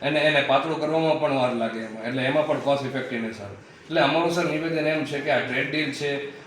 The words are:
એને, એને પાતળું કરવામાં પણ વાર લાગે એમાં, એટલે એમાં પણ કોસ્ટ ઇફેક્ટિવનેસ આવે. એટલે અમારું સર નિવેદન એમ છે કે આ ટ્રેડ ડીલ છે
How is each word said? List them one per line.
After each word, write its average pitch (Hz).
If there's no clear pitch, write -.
એને, 147
એને 147
પાતળું 139
કરવામાં 156
પણ 143
વાર 123
લાગે 113
એમાં, 110
એટલે 127
એમાં 147
પણ 139
કોસ્ટ 135
ઇફેક્ટિવનેસ 113
આવે. 98
એટલે -
અમારું 165
સર 175
નિવેદન 156
એમ 156
છે 143
કે 147
આ 127
ટ્રેડ 123
ડીલ 151
છે 143